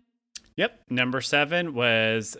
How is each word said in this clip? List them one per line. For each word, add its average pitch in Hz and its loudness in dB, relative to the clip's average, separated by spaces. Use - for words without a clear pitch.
Yep. 170 -4
Number 127 0
seven 151 0
was, 113 0